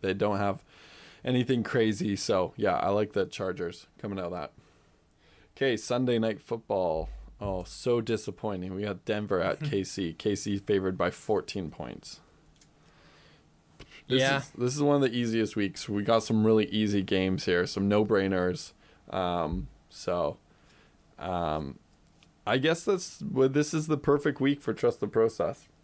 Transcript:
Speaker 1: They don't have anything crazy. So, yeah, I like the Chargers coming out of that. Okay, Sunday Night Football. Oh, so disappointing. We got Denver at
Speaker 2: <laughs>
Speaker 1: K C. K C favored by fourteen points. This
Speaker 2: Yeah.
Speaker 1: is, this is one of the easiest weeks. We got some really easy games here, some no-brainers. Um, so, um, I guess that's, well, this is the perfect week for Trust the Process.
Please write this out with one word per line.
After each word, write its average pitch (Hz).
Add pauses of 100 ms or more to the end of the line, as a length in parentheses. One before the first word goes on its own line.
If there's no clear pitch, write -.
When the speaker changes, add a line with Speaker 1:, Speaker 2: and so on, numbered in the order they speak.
Speaker 1:
They 95
don't 104
have 101 (640)
anything 127
crazy. 107
So, 92
yeah, 98
I -
like 104
the 95
Chargers 90 (120)
coming 101
out 92
of 87
that. 85 (1040)
Okay, 131
Sunday 123
Night 113
Football. 92 (320)
Oh, 95
so -
disappointing. 101
We 95
got 101
Denver 104
at 85
Speaker 2:
<laughs> -
Speaker 1:
K 101
C. 87
K 104
C 98
favored 95
by 90
fourteen 95
points. - (1900)
This 131
Speaker 2:
Yeah. 135
Speaker 1:
is, 131
this 123
is 147
one 143
of 139
the 117
easiest 113
weeks. 98
We 104
got 113
some 110
really 110
easy 104
games 95
here, 104
some 98
no-brainers. 98 (380)
Um, 87 (220)
so, 85 (800)
um, 78 (680)
I 110
guess 160
that's, -
well, 135
this 147
is 156
the 151
perfect 147
week 139
for 123
Trust -
the 101
Process. 110 (160)